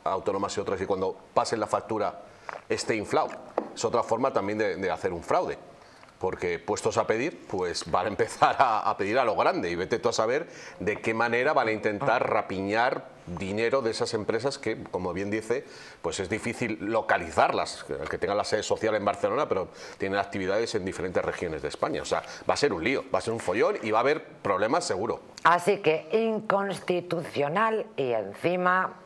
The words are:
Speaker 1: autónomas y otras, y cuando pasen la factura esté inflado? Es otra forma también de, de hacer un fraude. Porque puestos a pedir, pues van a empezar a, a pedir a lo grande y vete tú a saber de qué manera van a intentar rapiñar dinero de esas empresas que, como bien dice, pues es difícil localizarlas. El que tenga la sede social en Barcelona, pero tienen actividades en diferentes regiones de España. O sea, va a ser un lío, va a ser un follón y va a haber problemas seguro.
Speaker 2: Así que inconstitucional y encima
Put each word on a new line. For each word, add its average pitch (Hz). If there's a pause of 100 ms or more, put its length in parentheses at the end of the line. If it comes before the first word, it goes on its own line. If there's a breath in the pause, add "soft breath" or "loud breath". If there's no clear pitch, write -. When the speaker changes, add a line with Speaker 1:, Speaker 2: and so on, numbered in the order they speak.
Speaker 1:
autónomas 95
y -
otras, 95
y 98
cuando 92 (180)
pasen 120
la 104
factura 101 (480 loud breath)
esté 117
inflado? 110 (440)
Es -
otra 113
forma 123
también 104
de, 101
de 92
hacer 92
un 85
fraude. 151 (640 loud breath)
Porque 90
puestos 104
a 110
pedir, 120
pues 87
van 92
a 110
empezar -
a, 110
a 104
pedir 107
a 127
lo 104
grande 123
y 85
vete 95
tú -
a -
saber 123 (320 loud breath)
de 98
qué 113
manera 117
van 127
a 110
intentar 107
rapiñar 104 (140)
dinero 107
de 113
esas 113
empresas 110
que, 113 (100)
como 90
bien 98
dice, 110 (360 loud breath)
pues 82
es 90
difícil 110
localizarlas. 101
El 69
que -
tenga 92
la 101
sede 107
social 107
en 101
Barcelona, 104
pero 92 (300 loud breath)
tienen 98
actividades 98
en 92
diferentes 90
regiones 80
de 73
España. 95
O -
sea, 85 (260 loud breath)
va 92
a 90
ser 143
un 87
lío, 131 (100)
va 92
a -
ser 113
un 117
follón 147
y 110
va 110
a -
haber 151
problemas 107
seguro. 104 (240)
Speaker 2:
Así 175
que 160
inconstitucional 196 (100)
y 127
encima 180 (120)